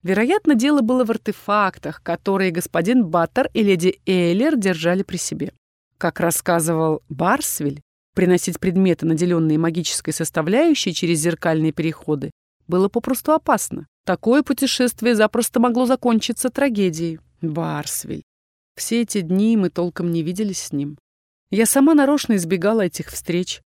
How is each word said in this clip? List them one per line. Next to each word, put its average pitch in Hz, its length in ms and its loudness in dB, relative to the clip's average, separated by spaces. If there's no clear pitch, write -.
Вероятно, 262 500 2
дело 277 280 4
было 254 240 2
в 220 40 -4
артефактах, 202 920 -2
которые 190 480 -2
господин 180 560 0
Баттер 170 480 0
и 220 80 0
леди 185 420 2
Эйлер 185 500 2
держали 185 480 0
при 185 140 -8
себе. - 380 -8
Как - 240 -4
рассказывал 165 880 0
Барсвиль, 151 720 -2
приносить 180 460 2
предметы, 185 460 0
наделённые 165 500 2
магической 165 560 -2
составляющей, 190 800 0
через 165 280 0
зеркальные 160 520 0
переходы 151 600 -4
было 185 220 2
попросту 254 420 -2
опасно. 220 540 -2
Такое 233 380 0
путешествие 240 720 -2
запросто 214 440 0
могло 247 280 2
закончиться 240 640 0
трагедией. 180 680 -2
Барсвиль. 156 840 -6
Все 233 260 -2
эти 208 200 -4
дни 196 340 2
мы 185 140 2
толком 175 400 -4
не 165 120 -2
виделись 185 380 -4
с - 120 -12
ним. 143 260 -6
Я 214 140 2
сама 277 300 6
нарочно 277 420 4
избегала 190 460 0
этих - 260 -4
встреч. - 640 -6